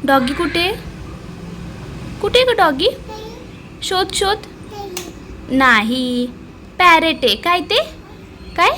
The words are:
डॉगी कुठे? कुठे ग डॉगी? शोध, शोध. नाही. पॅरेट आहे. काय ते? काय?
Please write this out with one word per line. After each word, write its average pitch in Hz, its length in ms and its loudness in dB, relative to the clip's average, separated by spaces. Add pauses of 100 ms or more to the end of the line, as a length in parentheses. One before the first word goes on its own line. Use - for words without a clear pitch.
डॉगी 269 280 4
कुठे? 339 440 -2 (1500)
कुठे 494 220 4
ग 480 120 2
डॉगी? 330 320 4 (920)
शोध, 381 320 0
शोध. 403 220 0 (1120)
नाही. 247 760 4 (520)
पॅरेट 320 460 6
आहे. 208 100 4
काय 349 260 0
ते? 539 320 0 (640)
काय? 392 220 6